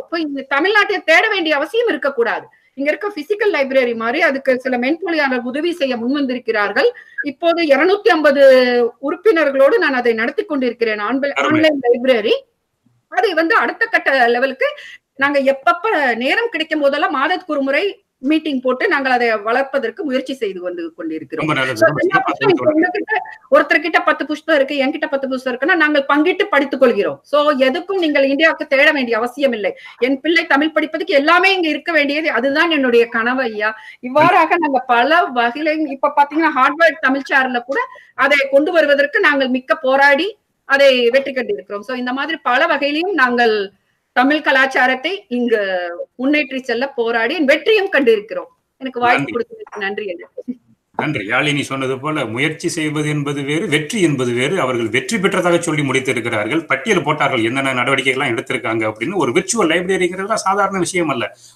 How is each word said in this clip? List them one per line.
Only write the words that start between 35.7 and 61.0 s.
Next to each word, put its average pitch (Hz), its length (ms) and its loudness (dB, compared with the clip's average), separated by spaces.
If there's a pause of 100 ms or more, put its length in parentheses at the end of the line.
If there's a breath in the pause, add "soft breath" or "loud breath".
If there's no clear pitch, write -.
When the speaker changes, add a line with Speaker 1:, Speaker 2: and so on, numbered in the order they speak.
Speaker 1:
இப்ப 285 280 -4
பாத்தீங்கன்னா 294 380 2
ஹார்வர்ட் 285 480 2
தமிழ் 269 260 -2
சேர்ல 262 360 0
கூட 277 160 -4 (340 loud breath)
அதை 277 260 2 (100)
கொண்டு 381 220 4
வருவதற்கு 285 480 4
நாங்கள் 269 360 2
மிக்க 262 180 -2
போராடி 277 540 2 (400)
அதை 277 240 6 (180)
வெற்றி 269 220 0
கண்டிருக்கிறோம். 208 500 -6
So, 254 120 -8
இந்த 247 180 -6
மாதிரி 302 300 -6
பல 262 240 2
வகையிலையும் 302 480 -2
நாங்கள் 240 420 2 (600)
தமிழ் 277 240 2
கலாச்சாரத்தை 262 680 0 (180)
இங்கு 240 300 0 (580)
முன்னேற்றி 269 420 0
செல்ல 240 280 -4
போராடி 233 480 -2 (100)
வெற்றியும் 381 460 2
கண்டிருக்கிறோம். 220 580 0 (320)
எனக்கு 262 200 -8
வாய்ப்பு 240 180 2
Speaker 2:
நன்றி. 285 160 -6
Speaker 1:
கொடுத்ததுக்கு 220 480 -8
நன்றி 208 260 -6
ஐயா. 170 200 -12 (720)
Speaker 2:
நன்றி. 120 260 -4
யாழினி 139 340 0
சொன்னது 135 380 -4
போல, 147 280 -6
முயற்சி 135 420 -4
செய்வது 151 400 -4
என்பது 147 340 -4
வேறு, 156 260 -4
வெற்றி 151 340 -2
என்பது 131 300 0
வேறு. 127 280 -2
அவர்கள் 120 280 -2
வெற்றி 127 280 -2
பெற்றதாக 180 420 0
சொல்லி 151 240 -2
முடித்திருக்கிறார்கள். 123 840 -2
பட்டியல் 185 360 0
போட்டார்கள், 139 420 -2
என்னென்ன 135 300 -2
நடவடிக்கைகள்லாம் 127 560 0
எடுத்திருக்காங்க 113 640 -4
அப்படின்னு. 147 240 -6
ஒரு 135 160 0
விர்ச்சுவல் 185 360 0
லைப்ரரிங்கிறதுலாம் 185 640 -2
சாதாரண 196 440 -2
விஷயம் 175 300 -2